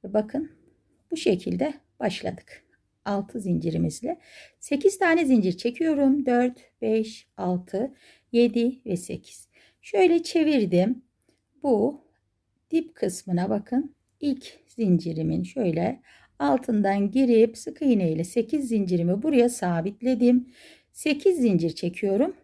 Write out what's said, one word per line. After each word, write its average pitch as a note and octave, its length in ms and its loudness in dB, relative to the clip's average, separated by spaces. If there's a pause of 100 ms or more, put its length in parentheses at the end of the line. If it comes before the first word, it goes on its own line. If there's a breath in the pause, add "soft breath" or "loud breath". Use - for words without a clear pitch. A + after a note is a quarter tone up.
Ve G3 100 -14
bakın A#3+ 380 -4 (600)
bu D#4+ 60 -6
şekilde F#3+ 560 -2 (260)
başladık. - 680 -8 (400)
Altı G3+ 340 -6
zincirimizle. E3 800 -4 (400 loud breath)
Sekiz E4 400 0
tane E4 260 2
zincir G3 320 4
çekiyorum. C#4 680 0
Dört, B3 460 0 (100)
beş, A3 460 -2 (100)
altı, F#3+ 560 -4 (380 soft breath)
yedi A#3+ 540 2
ve F#3+ 120 -4
sekiz. - 500 -12 (340 soft breath)
Şöyle E4+ 420 2
çevirdim. A#3+ 800 0 (600)
Bu C4 460 0 (600)
dip E4 240 -2
kısmına F3+ 540 -4
bakın. A#3+ 460 -4 (240)
İlk - 480 -6
zincirimin E3+ 760 0
şöyle F3+ 580 -2 (380 soft breath)
altından G#3 720 0
girip A#3 460 4
sık - 240 -12
iğne G#3 300 2
ile D#3+ 120 -2
sekiz B3 440 -4
zincirimi F#3+ 560 0
buraya B3+ 260 4
sabitledim. A#3+ 1000 0 (440 loud breath)
Sekiz D#4 460 0
zincir F#3 320 2
çekiyorum. G3 760 -2